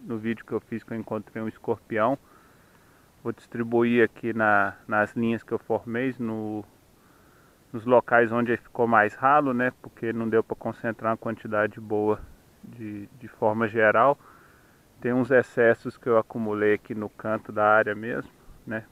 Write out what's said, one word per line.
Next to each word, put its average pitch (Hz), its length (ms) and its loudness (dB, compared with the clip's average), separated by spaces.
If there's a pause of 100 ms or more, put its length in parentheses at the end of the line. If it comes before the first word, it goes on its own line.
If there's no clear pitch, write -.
no 117 140 -8
vídeo 110 260 -6
que - 80 -14
eu 110 100 -4
fiz - 220 -10
que - 100 -12
eu 113 40 -8
encontrei 110 460 -10
um 110 40 -6
escorpião. 113 680 -2 (1040)
Vou 117 80 -6
distribuir 117 720 2
aqui 110 300 -2
na, 104 420 2 (120)
nas 107 260 0
linhas 117 300 -2
que - 80 -10
eu 113 80 -2
formei, 117 580 -4
no, 110 480 -6 (1040)
nos 110 140 -10
locais 120 460 4
onde 117 260 -2
ficou - 300 -4
mais 107 260 2
ralo, 139 400 2
né? 123 260 -2
Porque 113 320 -8
não 113 160 -4
deu 110 160 2
pra - 120 -8
concentrar 113 560 -6
uma 113 60 -4
quantidade 107 640 -4
boa 107 400 -2 (440)
de, 107 440 -14 (120)
de 113 80 -18
forma 110 400 0
geral. 110 500 4 (840)
Tem 120 120 -4
uns 123 160 0
excessos 120 680 2
que - 100 -10
eu 117 100 4
acumulei 107 580 0
aqui 107 200 -8
no 107 140 -8
canto 110 420 -8
da 107 140 0
área 107 280 4
mesmo, 120 380 -8 (340)
né? 110 260 -8